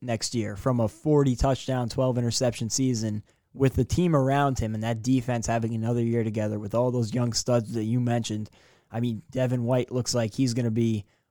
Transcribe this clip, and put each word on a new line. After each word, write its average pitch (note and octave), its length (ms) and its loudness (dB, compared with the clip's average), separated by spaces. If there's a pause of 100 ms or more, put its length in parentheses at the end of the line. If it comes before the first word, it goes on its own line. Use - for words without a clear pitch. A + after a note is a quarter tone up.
next A#2+ 340 -4
year G#2 220 -4
from B2 220 0
a A2+ 100 4
forty C#3+ 460 2
touchdown, B2+ 540 0
twelve B2+ 280 0
interception A#2+ 540 0
season, A2+ 540 0 (280)
with C3+ 220 2
the C3 100 2
team E3+ 300 2
around C#3 460 2
him A2 140 -2
and G#2+ 100 -4
that A2+ 180 -2
defense B2 460 0
having A#2 260 0
another A#2 280 0
year A#2 200 0
together G#2+ 380 -2
with G#2 160 -4
all B2 160 2
those A#2 200 -2
young A#2+ 200 0
studs A#2+ 400 0
that A2+ 120 -2
you A#2 140 0
mentioned, A#2 500 -2 (420)
I A#2 100 -6
mean, A#2+ 300 -2
Devin B2+ 340 0
White B2 260 0
looks B2 240 -2
like A2+ 180 0
he's B2+ 220 0
gonna A#2+ 160 0
be A2+ 340 2 (260)